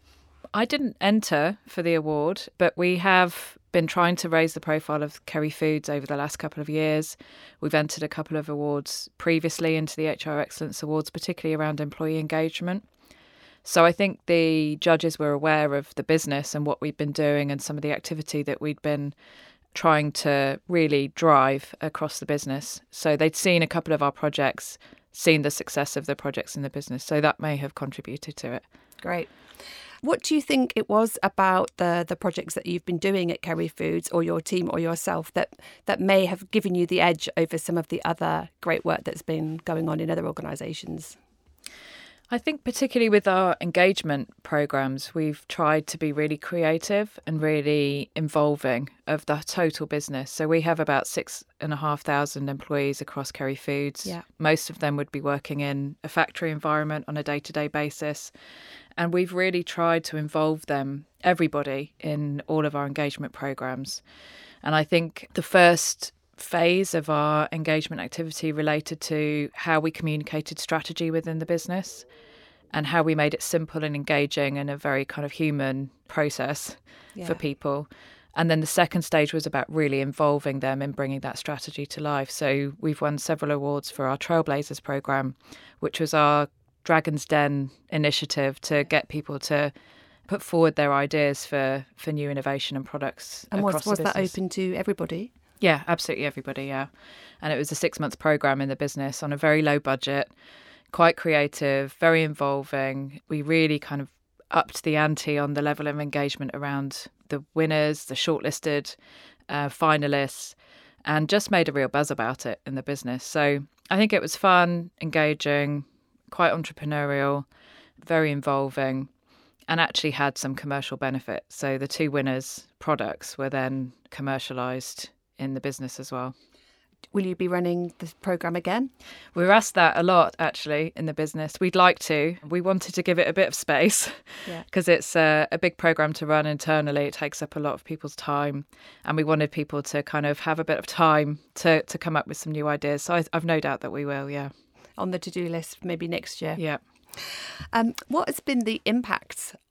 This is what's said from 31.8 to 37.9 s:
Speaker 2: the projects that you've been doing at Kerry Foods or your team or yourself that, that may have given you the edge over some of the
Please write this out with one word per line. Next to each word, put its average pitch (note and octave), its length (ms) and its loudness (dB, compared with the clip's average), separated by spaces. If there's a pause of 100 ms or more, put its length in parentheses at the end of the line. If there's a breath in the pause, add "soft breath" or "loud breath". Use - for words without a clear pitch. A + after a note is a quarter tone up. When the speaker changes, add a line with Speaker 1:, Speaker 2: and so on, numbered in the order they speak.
Speaker 2:
the F3+ 100 -4
projects - 360 -4
that - 140 -6
you've F3 180 -4
been F3 140 -2
doing F#3 340 2
at - 80 -8
Kerry E3 280 -2
Foods E3+ 420 -2
or E3+ 120 2
your E3 200 0
team F3+ 320 0
or - 40 0
yourself E3 540 -2
that, - 220 -2 (320 loud breath)
that - 140 0
may F#3+ 260 6
have F3+ 240 -6
given G3+ 240 2
you F3 120 2
the F3+ 140 2
edge E3+ 380 2
over E3 180 2
some E3+ 220 -2
of D#3+ 100 -4
the E3+ 160 -4